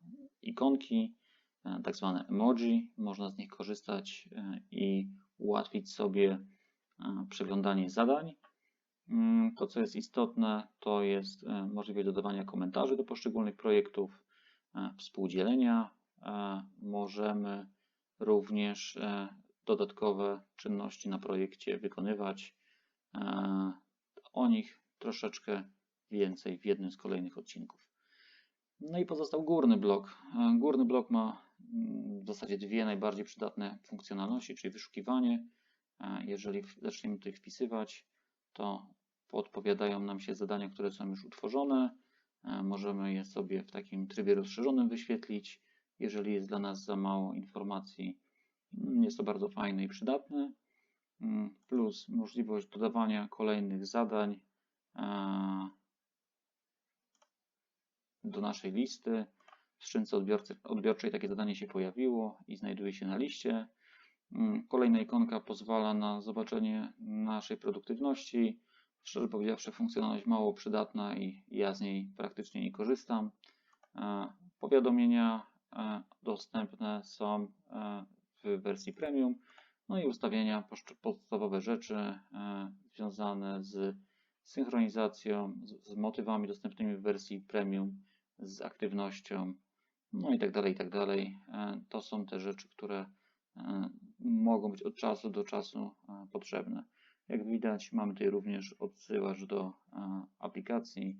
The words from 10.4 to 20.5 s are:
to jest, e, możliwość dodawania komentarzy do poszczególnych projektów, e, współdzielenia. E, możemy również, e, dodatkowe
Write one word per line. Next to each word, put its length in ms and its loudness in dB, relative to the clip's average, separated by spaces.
to 240 2
jest, 420 0
e, 220 -2
możliwość 400 -2
dodawania 380 0
komentarzy 520 0
do 80 -2
poszczególnych 520 -2
projektów, 680 2
e, 240 -6
współdzielenia. 920 2
E, 400 -6
możemy 880 -2
również, 760 2
e, 320 -4
dodatkowe 720 2